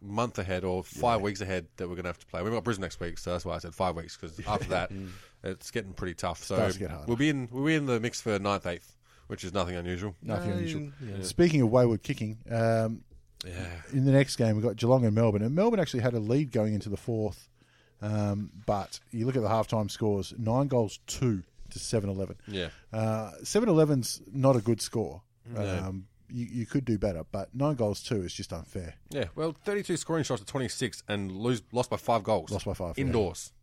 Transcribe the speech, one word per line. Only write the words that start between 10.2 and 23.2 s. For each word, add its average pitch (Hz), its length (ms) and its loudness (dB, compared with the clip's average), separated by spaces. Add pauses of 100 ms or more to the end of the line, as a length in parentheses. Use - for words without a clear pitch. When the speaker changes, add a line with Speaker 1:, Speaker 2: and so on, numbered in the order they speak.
Speaker 2:
Nothing 104 280 -4
Speaker 3:
No, 98 60 -2
Speaker 2:
unusual. 147 340 -4 (120)
Speaker 3:
yeah. 98 200 -8
Speaker 2:
Speaking 156 400 4
of 110 80 6
wayward 120 320 6
kicking, 110 340 -4 (140)
um, 113 520 2 (440)
Speaker 3:
Yeah. 90 200 -8 (280)
Speaker 2:
in 135 100 4
the 135 80 8
next 139 240 6
game, 113 180 4
we've 107 100 2
got 113 120 0
Geelong 123 300 6
and 104 80 6
Melbourne. 107 280 4
And 123 120 0
Melbourne 214 260 4
actually 135 220 0
had 120 120 2
a 113 60 0
lead 123 320 2
going 107 220 2
into 101 160 -2
the 98 80 -2
fourth, 107 500 -4 (540)
um, 104 480 0 (160)
but 101 340 -2 (100)
you 113 140 -2
look 131 120 2
at 120 60 4
the 104 60 2
halftime 107 420 2
scores, 101 460 0
nine 120 320 2
goals, 120 380 0
two 107 360 0 (280)
to - 80 -12
seven 101 320 0
eleven. 95 260 -4 (100)
Speaker 1:
Yeah. 92 220 -4 (240)
Speaker 2:
Uh, 110 400 -2 (100)